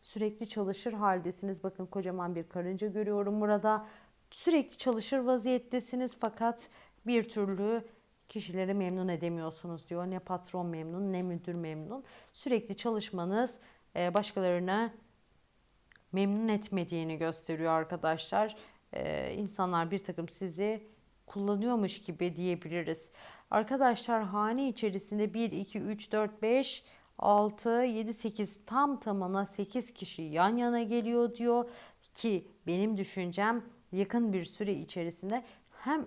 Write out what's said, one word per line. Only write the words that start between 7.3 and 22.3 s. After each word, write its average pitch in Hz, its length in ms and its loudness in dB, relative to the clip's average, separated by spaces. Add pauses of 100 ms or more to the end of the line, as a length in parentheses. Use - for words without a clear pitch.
kişileri 185 440 -2
memnun 185 340 0
edemiyorsunuz 165 840 -4
diyor. 175 160 -2
Ne 185 140 -4
patron 180 480 -4
memnun, 170 460 -4
ne 180 80 0
müdür 175 320 -4
memnun. 165 500 -6 (300)
Sürekli 226 440 0
çalışmanız, 214 840 0 (360)
e, 175 180 0
başkalarını 196 760 2 (1200)
memnun 202 360 2
etmediğini 175 680 0
gösteriyor 160 540 0
arkadaşlar. 165 840 0 (380)
E, 71 400 -2
insanlar 180 580 0
bir 196 120 -2
takım 170 260 -6
sizi 202 580 -4 (380)
kullanıyormuş 202 760 0
gibi 180 340 -2